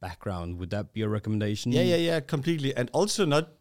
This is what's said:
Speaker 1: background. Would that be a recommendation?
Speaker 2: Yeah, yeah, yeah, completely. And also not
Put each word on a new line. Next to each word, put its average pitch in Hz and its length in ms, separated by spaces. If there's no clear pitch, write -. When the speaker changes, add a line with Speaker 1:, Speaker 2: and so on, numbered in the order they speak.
Speaker 1:
background. 87 580
Would 87 120
that 104 220
be 110 100
a 107 60
recommendation? 107 640
Speaker 2:
Yeah, 147 100
yeah, 180 140
yeah, 165 240
completely. 143 560
And 120 160
also 196 320
not 156 240